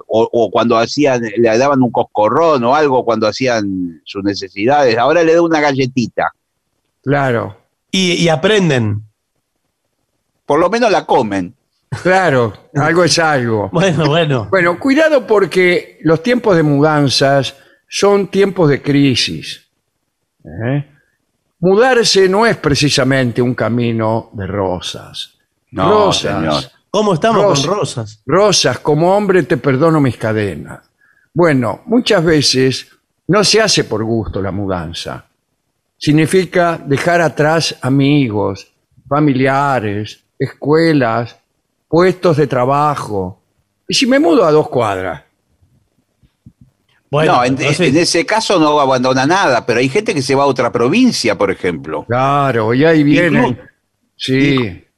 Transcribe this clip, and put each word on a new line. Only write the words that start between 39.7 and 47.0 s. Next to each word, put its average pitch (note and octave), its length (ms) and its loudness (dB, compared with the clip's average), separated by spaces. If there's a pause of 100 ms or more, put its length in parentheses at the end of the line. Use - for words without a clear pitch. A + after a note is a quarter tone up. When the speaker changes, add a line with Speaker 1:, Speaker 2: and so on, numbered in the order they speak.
Speaker 2:
escuelas, C#3 960 0 (520)
puestos F3 500 2
de D3 100 2
trabajo. B2 920 -2 (460)
¿Y - 80 -6
si - 120 0
me C4 120 2
mudo D4+ 260 2
a D#3 60 2
dos D3+ 180 2
cuadras? F#2+ 540 -4 (1900)